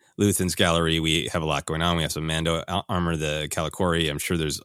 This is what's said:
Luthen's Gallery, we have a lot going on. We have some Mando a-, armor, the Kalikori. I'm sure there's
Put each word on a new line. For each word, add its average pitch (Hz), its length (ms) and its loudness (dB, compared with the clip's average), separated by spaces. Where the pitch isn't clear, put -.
Luthen's 95 360 2
Gallery, 85 440 4
we 80 320 2
have 85 120 0
a - 20 -2
lot 71 200 0
going 80 180 -2
on. 87 120 2
We 82 60 2
have 73 100 -2
some 78 140 -4
Mando 80 420 0
a-, 95 220 -4
armor, 87 260 0
the 76 360 -2
Kalikori. 82 580 0
I'm 71 80 -4
sure - 180 -2
there's 76 300 -2